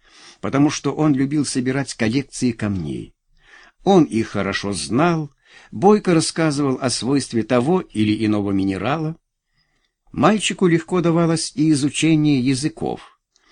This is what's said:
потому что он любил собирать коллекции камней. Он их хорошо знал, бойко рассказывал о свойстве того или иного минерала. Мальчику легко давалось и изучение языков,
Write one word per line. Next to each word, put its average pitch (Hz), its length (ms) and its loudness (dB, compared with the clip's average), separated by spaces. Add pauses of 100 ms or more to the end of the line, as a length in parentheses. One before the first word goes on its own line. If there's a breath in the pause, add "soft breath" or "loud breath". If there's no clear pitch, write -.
(420 loud breath)
потому 139 300 2
что - 200 -4
он 156 220 2
любил 139 320 -2
собирать 131 480 -4
коллекции 123 580 -2
камней. 82 640 -6 (720 soft breath)
Он 185 200 6
их 110 260 -2
хорошо 98 440 -4
знал, 156 580 -2 (400 soft breath)
бойко 185 440 4
рассказывал 147 680 0
о 131 80 0
свойстве 120 540 -2
того 131 360 2
или 107 460 -2
иного 104 260 0
минерала. 101 680 -2 (920)
Мальчику 185 540 0
легко 170 360 2
давалось 165 520 0
и 156 160 2
изучение 151 720 2
языков, 127 800 -4 (320 soft breath)